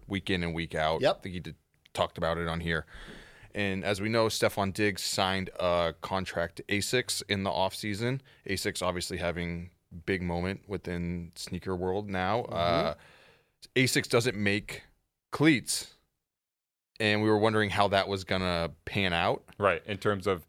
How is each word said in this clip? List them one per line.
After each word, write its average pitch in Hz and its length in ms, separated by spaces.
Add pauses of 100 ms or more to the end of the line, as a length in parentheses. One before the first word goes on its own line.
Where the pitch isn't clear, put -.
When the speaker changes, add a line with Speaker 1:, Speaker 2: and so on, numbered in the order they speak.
Speaker 1:
week 98 240
in 90 120
and 85 120
week 82 220
out. 78 260
Speaker 2:
Yep. 165 140
Speaker 1:
I - 40
think 92 140
he 90 60
did, 78 160 (360)
talked 90 260
about 82 200
it 85 100
on 82 120
here. 82 260 (680)
And 98 300
as 98 160
we 107 80
know, 113 200
Stefon 101 440
Diggs 104 300
signed 95 480 (100)
a 87 400
contract 90 560
to - 80
asics - 640
in 98 140
the 98 80
offseason. 107 680 (280)
asics 98 340
obviously 90 360
having 87 520 (360)
big 95 160
moment 90 460
within 87 680
sneaker 92 420
world 92 320
now. 98 400
Speaker 2:
Mm-hmm. - 60 (340)
Speaker 1:
Uh, 73 60 (840)
asics 131 320
doesn't 117 300
make 101 460 (480)
cleats, - 640 (1040)
and 104 220
we 107 60
were 107 100
wondering 107 320
how 101 180
that 95 200
was 98 160
gonna 87 460 (160)
pan 95 260
out. 90 300 (160)
Speaker 3:
Right, 92 280
in 101 120
terms 101 280
of 90 220